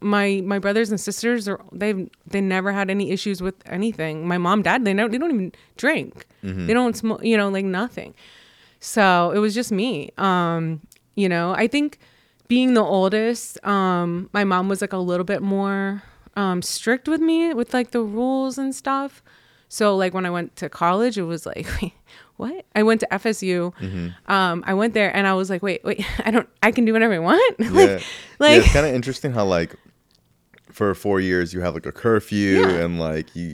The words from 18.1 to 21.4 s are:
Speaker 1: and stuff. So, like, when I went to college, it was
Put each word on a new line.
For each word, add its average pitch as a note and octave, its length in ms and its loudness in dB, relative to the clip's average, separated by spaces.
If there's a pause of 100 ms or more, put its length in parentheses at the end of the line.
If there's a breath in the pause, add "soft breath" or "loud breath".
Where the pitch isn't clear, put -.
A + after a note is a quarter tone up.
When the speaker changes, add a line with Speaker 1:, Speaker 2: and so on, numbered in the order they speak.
Speaker 1:
and C4+ 160 -4
stuff. C4+ 480 -6 (460 soft breath)
So, G#3 280 0
like, F#3 200 0
when F#3 100 -2
I F3 60 -2
went F3 300 -6
to E3+ 80 -8
college, G#3 480 0
it F#3+ 60 -2 (100)
was E3 120 -8